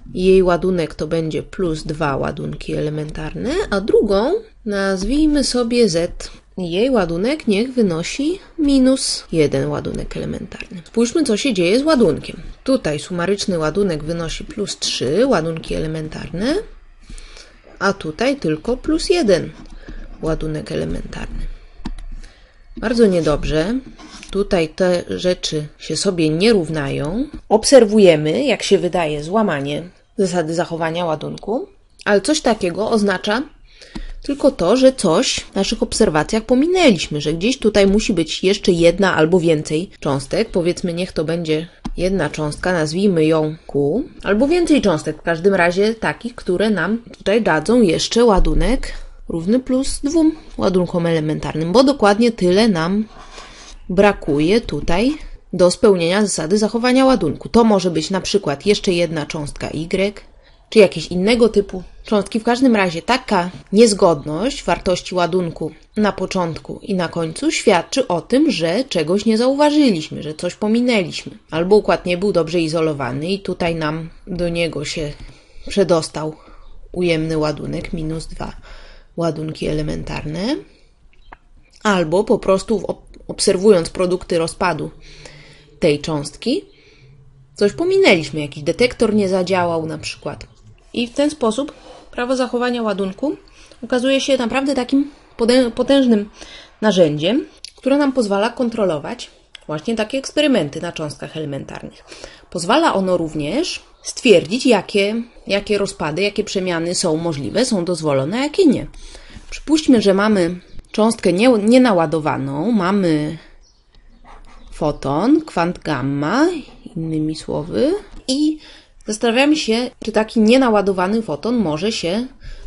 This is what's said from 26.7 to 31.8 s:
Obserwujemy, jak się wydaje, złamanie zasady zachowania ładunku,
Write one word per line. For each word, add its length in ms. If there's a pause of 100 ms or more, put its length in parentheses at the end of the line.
Obserwujemy, 920
jak 200
się 140
wydaje, 460
złamanie 600 (340)
zasady 360
zachowania 520
ładunku, 640 (380)